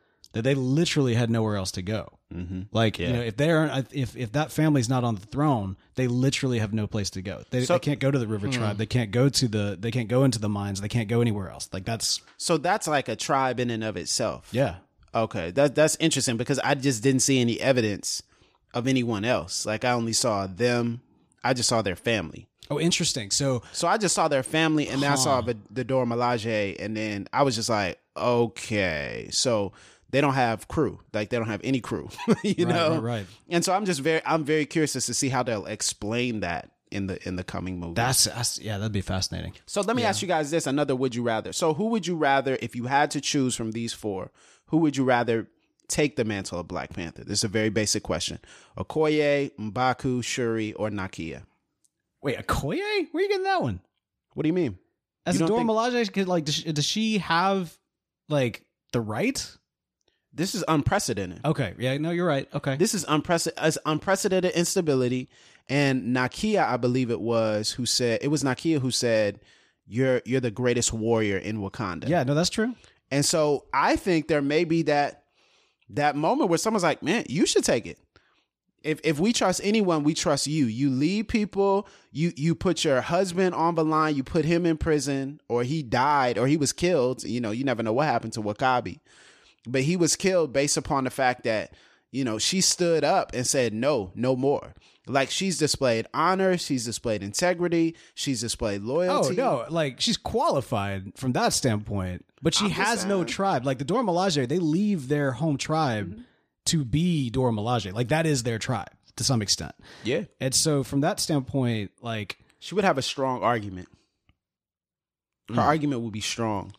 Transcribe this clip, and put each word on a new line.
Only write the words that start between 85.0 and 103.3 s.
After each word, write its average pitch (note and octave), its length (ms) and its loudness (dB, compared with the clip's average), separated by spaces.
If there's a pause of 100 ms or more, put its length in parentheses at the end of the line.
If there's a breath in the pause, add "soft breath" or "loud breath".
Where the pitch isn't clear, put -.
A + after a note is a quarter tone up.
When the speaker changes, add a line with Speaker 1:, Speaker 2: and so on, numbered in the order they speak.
Speaker 2:
or A#2+ 160 0
he D3+ 180 -2
died, C3 560 2
or A#2+ 80 2
he D3+ 120 4
was C#3 160 2
killed." B2+ 500 0
You A#2 160 -4
know, A2+ 100 -2
you A#2+ 140 -4
never A#2+ 180 0
know A2 120 0
what C#3+ 120 2
happened A#2 280 -2
to A2+ 80 -6
W'Kabi. G#2+ 580 0 (680 soft breath)
But C3 140 0
he E3+ 140 2
was E3 180 2
killed F3+ 380 0
based C#3 240 2
upon C#3 260 0
the B2+ 80 -2
fact B2+ 320 0
that, G#2+ 300 -2 (400 soft breath)
you C3 100 -4
know, A2 160 -2
she F#3 220 0
stood E3+ 420 2
up D#3+ 320 2
and B2 100 -2
said, A#2+ 300 2
"No, A2+ 400 0
no B2+ 220 2
more." C3+ 380 0 (340 soft breath)
Like, C3 220 0
she's F#3 260 -2
displayed B2+ 560 2
honor, F3+ 460 2
she's B2+ 260 -4
displayed A2 380 -4
integrity, E3+ 720 0 (220 loud breath)
she's C3 240 -2
displayed G#2+ 420 -4
loyalty. F3 580 0
Speaker 1:
Oh, D#3+ 280 0
no, D3+ 40 -10
like, D3+ 280 -2
she's A3 160 0
qualified A#2 1000 -2
from C3 180 -4
that G3 180 2
standpoint, G#2 720 -2 (180)
but D#3+ 120 2
she G3+ 100 0
Speaker 2:
I'm G3+ 80 0
just D#3+ 100 -2
Speaker 1:
has G#3 220 0
no G3 140 0
Speaker 2:
saying. E3+ 100 -2
Speaker 1:
tribe. F#3 360 0